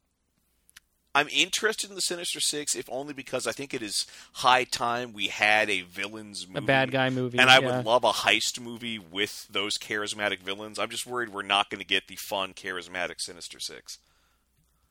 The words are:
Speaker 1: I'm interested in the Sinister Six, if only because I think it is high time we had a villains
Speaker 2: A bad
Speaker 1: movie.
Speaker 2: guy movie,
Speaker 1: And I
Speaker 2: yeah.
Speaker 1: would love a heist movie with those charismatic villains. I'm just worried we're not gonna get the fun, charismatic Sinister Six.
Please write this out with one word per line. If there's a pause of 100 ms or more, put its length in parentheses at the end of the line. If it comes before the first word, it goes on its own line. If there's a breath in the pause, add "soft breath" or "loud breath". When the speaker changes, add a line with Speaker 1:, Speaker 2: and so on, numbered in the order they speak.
(1120)
Speaker 1:
I'm
interested
in
the
Sinister
Six,
if
only
because
I
think
it
is (300 loud breath)
high
time
we
had
a
villains
Speaker 2:
A
bad
Speaker 1:
movie.
Speaker 2:
guy
movie,
Speaker 1:
And
I
Speaker 2:
yeah. (140)
Speaker 1:
would
love
a
heist
movie
with
those
charismatic
villains.
I'm
just
worried
we're
not
gonna
get
the (140)
fun,
charismatic
Sinister
Six. (920)